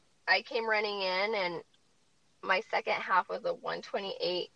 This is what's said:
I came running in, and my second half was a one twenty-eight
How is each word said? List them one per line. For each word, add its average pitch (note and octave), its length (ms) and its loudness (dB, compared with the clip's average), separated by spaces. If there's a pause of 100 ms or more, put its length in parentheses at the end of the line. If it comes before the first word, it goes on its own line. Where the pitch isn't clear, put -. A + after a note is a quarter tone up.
(280)
I F#3+ 140 4
came A3+ 260 -2
running G#3 340 0
in, F#3+ 340 2
and F3 260 -2 (800)
my F#3+ 200 2 (100)
second - 240 0
half F#3+ 340 2
was - 160 -6
a E3+ 80 0
one E3+ 280 -6
twenty-eight F3+ 760 -2